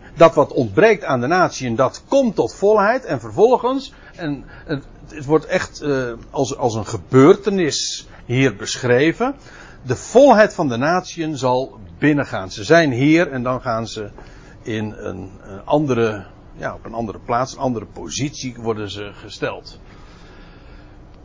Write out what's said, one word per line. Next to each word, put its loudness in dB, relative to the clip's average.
dat 6
wat 2
ontbreekt 2
aan -2
de -2
natieën, 0
dat -2
komt 0
tot -2
volheid 2
en -4
vervolgens, 0
en -8
het, -8
het -16
wordt 2
echt, -4
eh, -2
als, -4
als 0
een -4
gebeurtenis 2
hier 0
beschreven, 0
de -4
volheid 6
van -2
de -2
natieën -2
zal -2
binnengaan. 0
Ze -12
zijn 4
hier 2
en -6
dan -4
gaan -4
ze -10
in -6
een, -12
een -18
andere, 0
ja, -8
op -18
een -14
andere -8
plaats, -4
een -16
andere -4
positie -10
worden -6
ze -12
gesteld. -12